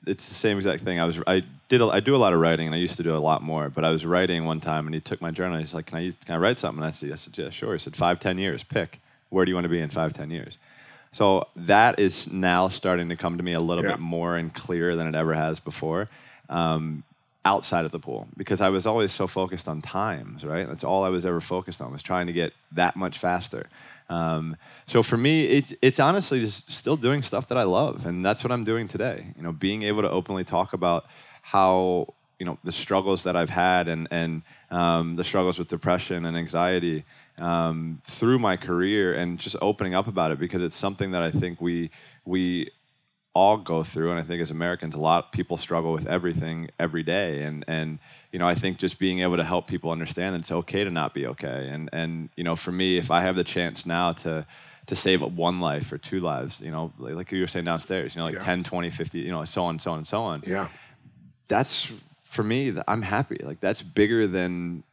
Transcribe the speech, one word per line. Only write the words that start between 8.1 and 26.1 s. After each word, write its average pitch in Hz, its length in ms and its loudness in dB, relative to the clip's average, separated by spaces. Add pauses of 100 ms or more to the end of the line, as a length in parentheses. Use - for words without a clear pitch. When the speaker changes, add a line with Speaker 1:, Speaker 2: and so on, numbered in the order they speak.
Speaker 1:
ten 92 180 -2
years. 92 260 -2
Pick. - 360 -4 (320)
Where 92 120 4
do 90 60 4
you 92 60 0
wanna 85 140 0
be 85 100 2
in 78 100 -4
five, 78 240 -2
ten 76 160 -10
years?" - 280 -10 (560)
So 95 420 4
that 101 440 6
is 95 320 2
now 92 380 4
starting 90 400 0
to 85 60 -2
come 85 220 -2
to 87 60 -4
me 87 100 -2
a 82 60 0
little 85 240 2
Speaker 2:
Yeah. 95 80 0
Speaker 1:
bit 85 80 -4
more 85 360 -2
and 82 180 -4
clearer 85 420 0
than 82 120 0
it 80 80 -2
ever 80 180 2
has 78 260 0
before, 80 500 -4 (380)
um, 80 560 -2 (420)
outside 92 400 4
of 76 60 -4
the 82 80 -8
pool, 58 280 -10 (100)
because 98 240 -2
I 95 80 4
was 95 160 2
always 110 260 2
so - 160 -2
focused 92 400 -4
on 78 140 -6
times, 76 640 -6
right? 78 220 -4
That's 73 160 -10
all 95 200 2
I 95 60 2
was 90 160 0
ever 85 160 0
focused 90 400 -6
on, 65 100 -10
was 71 120 -12
trying 90 240 -2
to 85 60 -6
get 82 200 -2 (200)
that 87 220 2
much 90 220 -6
faster. 87 500 -2 (420)
Um, 80 480 -4 (300)
so 120 140 6
for 117 160 2
me, 147 280 4
it's, 139 360 4
it's 131 180 6
honestly 151 420 4